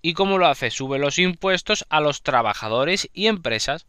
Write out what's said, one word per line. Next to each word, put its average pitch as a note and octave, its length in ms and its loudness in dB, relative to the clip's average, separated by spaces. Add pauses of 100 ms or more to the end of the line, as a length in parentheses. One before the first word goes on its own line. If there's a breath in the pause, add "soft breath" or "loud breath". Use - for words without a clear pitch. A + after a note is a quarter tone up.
y E3+ 120 -2
¿cómo G3 260 2
lo F3 80 6
hace? C3+ 240 0
Sube C3+ 260 -4
los C#3+ 220 0
impuestos F#3 720 0
a D#3 120 2
los D3 220 -2
trabajadores A#2+ 880 0
y G3+ 140 -2
empresas. D#3 600 -2